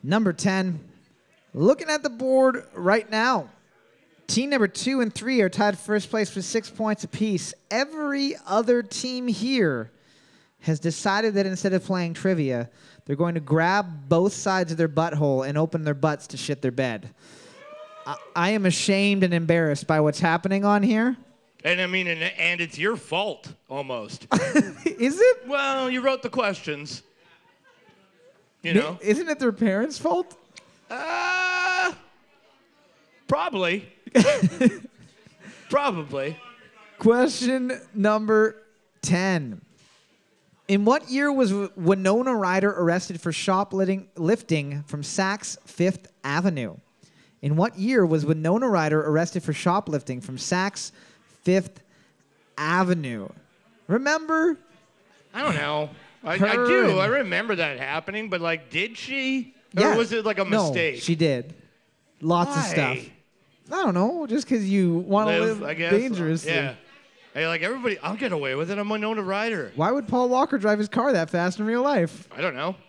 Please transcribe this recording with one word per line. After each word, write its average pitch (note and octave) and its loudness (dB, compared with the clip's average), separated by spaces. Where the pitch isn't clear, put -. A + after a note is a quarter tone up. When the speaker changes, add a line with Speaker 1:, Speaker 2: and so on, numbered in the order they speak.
Speaker 1:
number F#3+ 2
ten. F#3 -2
Looking C4+ 2
at D4+ 0
the D4+ -2
board C4 2
right G3 0
now, A3 0
team B3+ 0
number A#3+ 2
two C4 -2
and A3 -2
three B3 0
are F#3 4
tied G#3 0
first G#3+ -2
place A3 -2
with F#3+ -6
six - -4
points G#3+ -4
apiece. G#3 -4
Every D4 -2
other A#3 2
team B3 -6
here F#3+ 0
has D#3+ -2
decided G3+ -2
that G3 2
instead F#3+ -2
of F#3 0
playing F3 -2
trivia, C3+ -2
they're C#3+ -4
going E3+ 0
to E3 -2
grab D#3+ 0
both F3 4
sides F#3 -2
of E3 -4
their E3 2
butthole D3 0
and C#3+ -2
open D#3+ -2
their D3+ -2
butts D3 0
to - -14
shit C3+ -6
their C3 0
bed. A#2+ -4
I, C#3+ -8
I F3 2
am G#3+ 0
ashamed G3 4
and F3 2
embarrassed E3 2
by D#3 4
what's D3+ 2
happening F#3 0
on G3+ 4
here. A#3 2
Speaker 2:
And F3 0
I F3+ 0
mean, F#3 0
and, E3 -2
and F3 -2
it's E3 -6
your G3+ 0
fault, F3 -6
almost. C3 -10
Speaker 1:
<laughs> - 2
Is D4+ -2
it? A#4 4
Speaker 2:
Well, C4+ -2
you B3+ -2
wrote C4 0
the A#3+ -6
questions. D#3 -4
You E3+ -2
Speaker 1:
Mi-, G3+ 8
Speaker 2:
know? E3+ -4
Speaker 1:
isn't A#3+ 2
it D4 -2
their B3 2
parents' G#3+ 0
fault? F4 -2
Speaker 2:
Uh, F4+ -2
probably. G#3 -2
Speaker 1:
<laughs> B3 8
Speaker 2:
Probably. D#3+ -2
Speaker 1:
Question B3+ 2
number G#3+ 2
ten. D#3+ 0
In G3 4
what B3 4
year C#4+ 2
was C4 4
W-, G3 -2
Winona G3 2
Ryder F#3+ 2
arrested F3 0
for E3+ -4
shoplifting, F#3+ 0
lifting D#3 -2
from D3 -8
Saks F#3+ -4
Fifth - -2
Avenue? C#3+ -2
In D3 0
what F#3+ 2
year G#3+ 4
was D#3 2
Winona D#3+ 0
Ryder D#3 2
arrested D#3+ 0
for D#3 -4
shoplifting D3+ -2
from C3 -12
Saks F#3 -4
Fifth F#3 0
Avenue? D#3 0
Remember? D#4 2
Speaker 2:
I A#3+ -6
don't B3 0
know. D3 -2
I, E3 -2
I F#3+ -2
Speaker 1:
Her G#3+ 2
Speaker 2:
do. B3 4
Speaker 1:
and - 2
Speaker 2:
I G3 2
remember G#3+ 0
that D3 -2
happening, D#3+ -6
but, F3+ -4
like, D#3+ -4
did G#3 -4
she? C4 -6
Or F#3 2
Speaker 1:
Yeah. D4+ 4
Speaker 2:
was A3+ 0
it, A3 -4
like, G#3 -2
a G3 0
Speaker 1:
No, G3 0
Speaker 2:
mistake? D3+ -2
Speaker 1:
she E3+ -2
did. C#3 -2
Lots G#3+ 0
of C#4+ -4
Speaker 2:
Why? G#3 -4
Speaker 1:
stuff. - -12
I F#4 -2
don't G3+ 2
know. C#4 0
Just B3 -2
'cause A3+ 0
you F#3 2
wanna G3+ 0
Speaker 2:
Live, A3 0
Speaker 1:
live - -10
Speaker 2:
I D#3 -4
guess. E3 -2
Speaker 1:
dangerously. F3 0
Speaker 2:
Yeah. C#3+ -2
Hey, D#3 -2
like, E3 -2
everybody, A3+ -4
I'll E3+ -6
get A#3+ -4
away C#3+ -2
with D#3+ -4
it. G3+ -4
I'm G#3 -4
Winona G#3+ -4
Ryder. F#3+ -4
Speaker 1:
Why D#3+ 0
would C4 -2
Paul B3 0
Walker B3+ 2
drive G#3 2
his G#3+ -2
car B3+ 0
that E3 0
fast F3+ -2
in G#3 -2
real A#3 0
life? A3 0
Speaker 2:
I - -10
don't E3+ -2
know. D#3+ -4